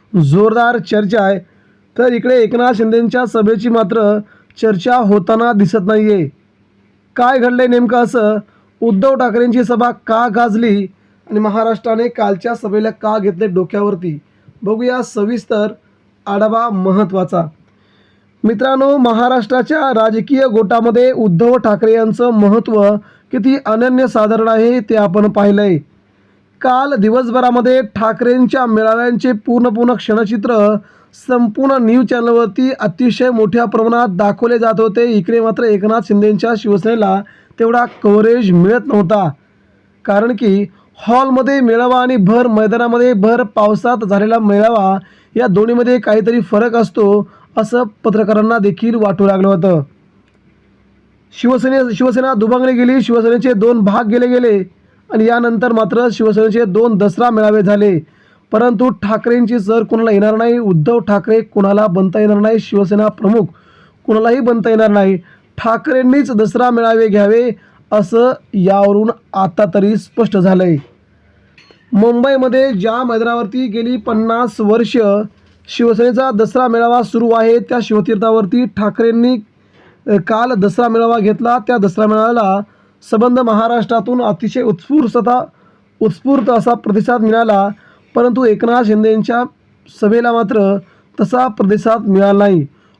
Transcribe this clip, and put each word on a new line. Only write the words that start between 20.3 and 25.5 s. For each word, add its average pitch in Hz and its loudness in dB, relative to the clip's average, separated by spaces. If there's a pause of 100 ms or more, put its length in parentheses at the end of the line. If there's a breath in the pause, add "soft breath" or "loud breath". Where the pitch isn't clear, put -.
गोटामध्ये 233 2
उद्धव 226 2
ठाकरे 220 0
यांचं 226 0
महत्त्व 208 2 (360 loud breath)
किती 262 0
अनन्यसाधारण 226 0
आहे 233 2
ते 233 -2
आपण 208 2
पाहिलंय. 202 2 (840 soft breath)